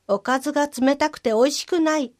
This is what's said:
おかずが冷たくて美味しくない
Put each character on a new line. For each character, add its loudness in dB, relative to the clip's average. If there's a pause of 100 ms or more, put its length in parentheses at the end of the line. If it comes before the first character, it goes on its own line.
お 0
か -2
ず -4
が 0
冷 0
た 0
く -14
て -2
美 2
味 4
し -8
く 0
な 2
い -4